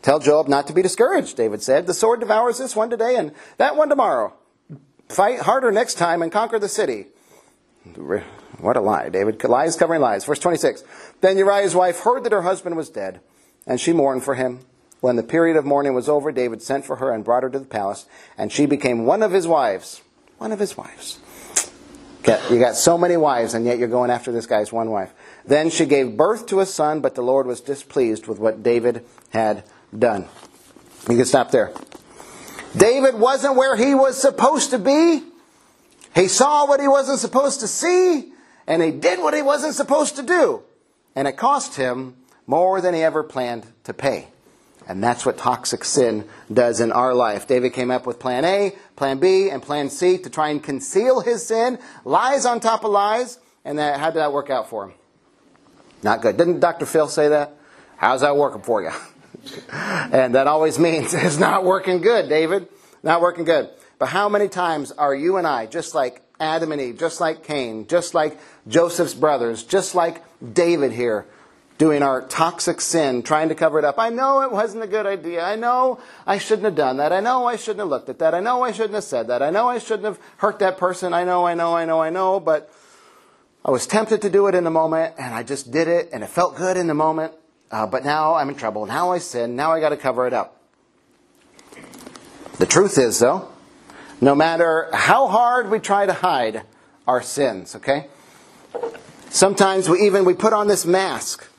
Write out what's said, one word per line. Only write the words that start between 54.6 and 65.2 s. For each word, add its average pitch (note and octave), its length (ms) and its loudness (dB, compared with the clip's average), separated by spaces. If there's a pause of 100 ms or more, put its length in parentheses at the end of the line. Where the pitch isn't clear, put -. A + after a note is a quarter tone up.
for G#2 160 -8
him? G2 80 -18 (1120)
Not A2 180 0
good. G#2 160 0
Didn't E3+ 240 2
Doctor E3+ 240 0
Phil D3+ 240 2
say D3 200 2
that? D3 280 0 (400)
"How's B2 240 2
that C#3+ 160 2
working B2+ 260 0
for A2 200 -2
you?" D#2+ 140 -6
<laughs> - 760 -20 (400)
And B2+ 220 2
that C3+ 120 4
always D#3 320 2
means D#3+ 360 0
<laughs> - 120 -2
it's D3 120 0
not F#3+ 260 2
working F#3 380 0
good, G3+ 260 2
David. D#3+ 400 0 (340)
Not E3 200 2
working E3+ 220 -2
good. D#3 260 0 (280)
But C3+ 100 -2
how G3 200 0
many G#3 200 0
times E3 440 -4
are C#3+ 220 0
you E3+ 240 -2